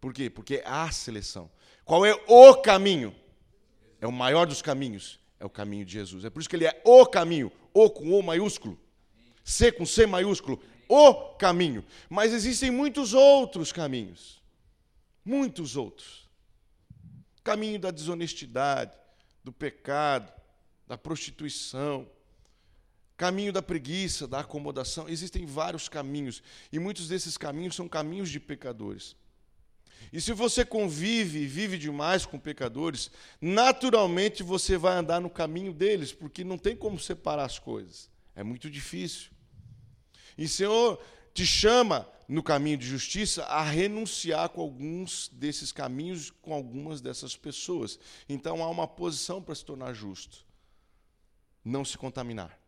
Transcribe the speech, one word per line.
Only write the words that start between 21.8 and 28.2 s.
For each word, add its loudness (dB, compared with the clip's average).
caminho -4
da -4
preguiça, -8
da -10
acomodação. -12
Existem -12
vários -10
caminhos. -12
E -6
muitos -10
desses -10
caminhos -12
são -12
caminhos -10